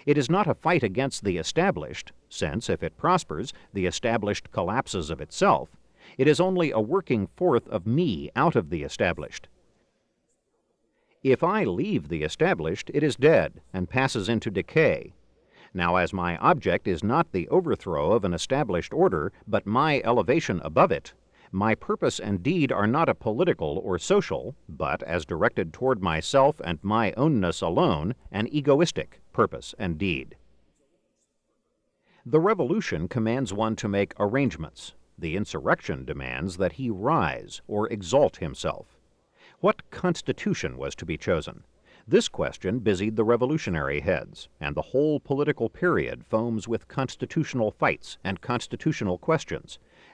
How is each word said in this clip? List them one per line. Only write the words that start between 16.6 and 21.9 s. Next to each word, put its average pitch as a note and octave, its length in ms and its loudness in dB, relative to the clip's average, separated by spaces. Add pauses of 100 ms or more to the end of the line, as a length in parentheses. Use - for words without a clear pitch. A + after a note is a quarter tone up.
is F2 160 0
not C3+ 300 0
the F2 160 -2
overthrow G2 640 0
of A2 120 2
an F2+ 100 0
established F#2+ 580 -2
order, G#2 400 0 (160)
but G2+ 180 -2
my C3+ 380 2
elevation A#2+ 580 2
above C3+ 300 2
it, - 220 -6 (380)
my G#2 220 2
purpose - 460 -2